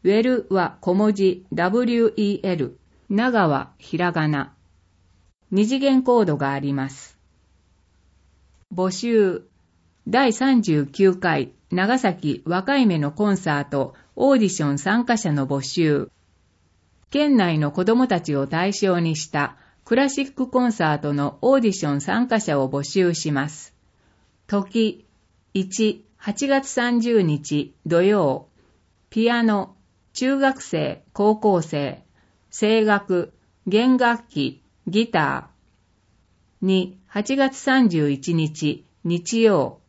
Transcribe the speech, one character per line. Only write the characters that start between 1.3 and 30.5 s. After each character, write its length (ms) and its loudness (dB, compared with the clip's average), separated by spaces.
ダ 180 0
ブ 160 0
リ 120 0
ュ 100 4
ー 80 0
イ 280 -2
ー 40 -2
エ 80 0
ル。 240 -6
ナ 220 0
ガ 160 2
は 300 -2
ひ 200 -10
ら 160 0
が 140 0
な。 280 -4
二 160 2
次 120 -2
元 220 4
コ 200 4
ー 40 4
ド 120 0
が 160 -2
あ 60 -4
り 140 -4
ま 160 -4
す。 280 -20
募 160 -2
集。 580 0
第 240 2
三 300 2
十 260 0
九 260 4
回、 380 -2
長 280 0
崎 460 -2
若 320 -2
い 80 2
目 140 2
の 120 -2
コ 180 0
ン 80 2
サ 200 -2
ー 120 -6
ト、 260 -4
オ 200 4
ー 40 2
デ 60 4
ィ 40 2
シ 140 -4
ョ 80 0
ン 80 -2
参 260 -2
加 120 0
者 160 -2
の 120 -2
募 160 -4
集。 480 0
県 260 2
内 240 2
の 140 -2
子 100 -2
ど 140 2
も 100 2
た 140 0
ち 160 -4
を 100 -2
対 240 -2
象 300 0
に 160 0
し 100 -10
た 300 -4
ク 140 0
ラ 100 2
シ 140 -4
ッ 120 -6
ク 140 -6
コ 180 0
ン 60 0
サ 220 0
ー 60 -2
ト 140 -4
の 280 -4
オ 160 2
ー 20 2
デ 100 2
ィ 40 0
シ 120 -6
ョ 100 -2
ン 60 -4
参 280 -2
加 100 2
者 220 0
を 80 -2
募 140 -4
集 300 0
し 200 -4
ま 160 -2
す。 260 -20
時、 580 -2
一、 520 -2
八 320 -6
月 220 0
三 320 0
十 200 2
日 520 -2
土 160 2
曜。 460 2
ピ 200 0
ア 140 0
ノ、 320 -2
中 240 -2
学 240 0